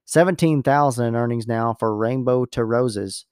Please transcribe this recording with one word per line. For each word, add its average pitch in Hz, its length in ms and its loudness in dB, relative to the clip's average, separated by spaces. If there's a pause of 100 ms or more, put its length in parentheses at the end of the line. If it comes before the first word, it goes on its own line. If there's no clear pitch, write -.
Seventeen 160 600 2
thousand 139 420 2
in 117 100 -2
earnings 117 320 -2
now 113 320 0
for 110 160 -2
Rainbow 123 520 0
to 120 180 -4
Roses. 110 680 -2